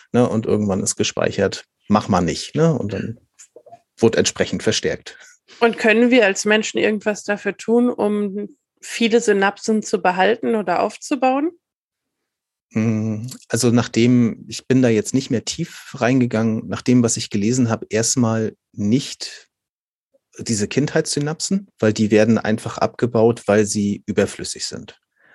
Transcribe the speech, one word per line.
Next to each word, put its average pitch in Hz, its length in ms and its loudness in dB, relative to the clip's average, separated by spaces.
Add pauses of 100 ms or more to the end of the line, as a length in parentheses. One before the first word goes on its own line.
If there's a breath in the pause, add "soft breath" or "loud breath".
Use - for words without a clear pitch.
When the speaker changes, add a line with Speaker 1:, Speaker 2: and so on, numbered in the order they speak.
(140 loud breath)
Speaker 1:
ne? 123 140 4
Und 110 180 -2
irgendwann 104 360 0
ist - 140 -4
gespeichert, - 680 -2 (240)
mach 104 180 2
mal 92 140 2
nicht, - 340 -4
ne? 160 180 4
Und 107 200 -6
dann 98 260 -8 (800)
wurde 113 200 2
entsprechend - 460 0
verstärkt. - 540 -4 (420 loud breath)
Speaker 2:
Und 226 180 2
können 233 340 4
wir 240 140 6
als 190 200 0
Menschen 214 340 0
irgendwas 208 460 -2
dafür 202 320 -4
tun, 240 320 2
um 208 640 -4 (260)
viele 233 380 0
Synapsen 202 640 0
zu 196 180 -4
behalten 202 540 0
oder 175 260 -2
aufzubauen? 262 680 -2 (1200)
Speaker 1:
Hm, 110 560 -2 (220)
also 120 200 2
nachdem, 120 800 2
ich - 180 -12
bin 131 160 2
da 127 60 2
jetzt 107 260 0
nicht 131 160 -2
mehr 110 140 -2
tief - 520 -10
reingegangen, 117 760 0
nach 104 120 -6
dem, 123 220 4
was 113 140 0
ich - 120 -8
gelesen 113 400 0
hab, 110 220 -2
erstmal 113 640 0 (160)
nicht - 800 -4 (920)
diese 104 280 -4
Kindheitssynapsen, 156 1000 -2 (120)
weil 107 140 2
die 107 180 0
werden 110 260 4
einfach 113 400 -4
abgebaut, 117 680 0
weil 104 200 4
sie 101 400 -2
überflüssig - 600 -4
sind. - 340 -14 (360 soft breath)